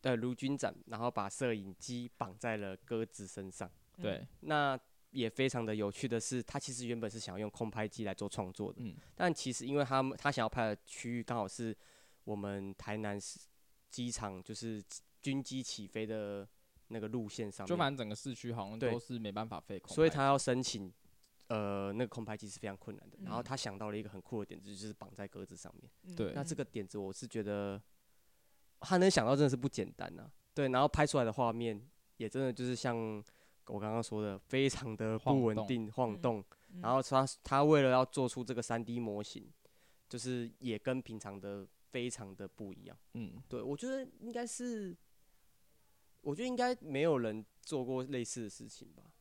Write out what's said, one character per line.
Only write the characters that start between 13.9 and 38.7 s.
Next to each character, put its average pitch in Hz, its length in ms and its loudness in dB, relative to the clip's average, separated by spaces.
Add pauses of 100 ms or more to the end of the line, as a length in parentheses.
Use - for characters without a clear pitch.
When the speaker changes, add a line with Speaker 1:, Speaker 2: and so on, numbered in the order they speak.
Speaker 1:
机 123 180 -4
场， 101 320 -4
就 110 140 -10
是 110 260 -4 (400)
军 139 220 0
机 131 180 -4
起 107 280 -8
飞 110 180 -2
的 101 400 -4 (420)
那 113 120 -6
个 107 80 -4
路 113 200 -2
线 104 220 -6
上 98 140 -10
面。 95 40 -8
Speaker 2:
就 175 80 2
反 156 140 4
正 143 60 -6
整 120 120 -4
个 104 60 -4
市 131 180 -6
区 120 200 -6
好 107 160 -4
像 110 100 -10
都 120 220 2
是 120 180 -8
没 107 140 -4
办 107 160 -4
法 104 100 -6
飞 - 220 -10
空 - 80 -20
拍。 - 40 -10
Speaker 1:
对。 - 40 -2
所 156 100 10
以 160 40 8
他 147 140 2
要 139 140 8
申 131 240 2
请， 98 300 -4 (560)
呃， 101 440 0
那 113 120 2
个 - 20 -4
空 110 180 -6
拍 107 120 -6
机 104 120 -10
是 - 120 -12
非 110 80 -4
常 98 80 -6
困 104 200 -10
难 - 140 -18
的。 - 80 -20
Speaker 3:
嗯。 196 60 -10
Speaker 1:
然 180 100 -4
后 120 80 0
他 131 140 -4
想 104 200 -4
到 107 140 -4
了 104 80 -2
一 110 60 -4
个 104 40 -10
很 98 120 -12
酷 113 180 -6
的 101 80 -2
点 87 140 -14
子， 101 160 -14
就 98 100 -10
是 107 60 -8
绑 101 220 -14
在 101 120 -8
鸽 95 180 -10
子 92 120 -16
上 - 240 -16
面。 - 100 -20 (140)
Speaker 3:
嗯。 180 100 -12
Speaker 2:
对。 107 180 -2
Speaker 1:
那 139 120 -4
这 165 100 -4
个 143 100 -2
点 107 220 -6
子 98 120 -10
我 98 140 -4
是 123 140 -10
觉 113 160 -4
得， 101 400 -2 (1000)
他 185 180 4
能 190 120 10
想 120 160 4
到 127 80 8
真 143 80 6
的 143 60 8
是 131 80 4
不 123 100 0
简 104 240 -2
单 - 160 -10 (140)
啊。 131 100 -14 (220)
对， 139 160 2
然 127 140 6
后 147 40 8
拍 147 200 6
出 - 100 2
来 131 80 6
的 110 80 2
画 117 180 4
面 113 300 -2 (380)
也 113 100 -2
真 127 140 0
的 127 100 2
就 117 100 -4
是 123 140 2
像 113 480 0 (440)
我 101 120 -4
刚 107 120 -2
刚 117 100 2
说 107 200 -2
的， 101 160 0
非 135 300 4
常 120 260 -2
的 110 240 0
不 131 260 6
稳 110 120 4 (100)
定， 113 240 0
Speaker 2:
晃 117 300 0
动。 123 140 4
Speaker 1:
晃 101 100 -4
动。 - 0 - (240)
Speaker 3:
嗯。 180 100 -14
嗯。 - 40 -10
Speaker 1:
然 113 100 2
后 135 100 6
他， 135 240 6 (160)
他 139 220 6
为 151 160 10
了 131 100 8
要 127 140 8
做 131 240 2
出 123 160 -4
这 123 100 -4
个 117 60 -2
三 117 240 0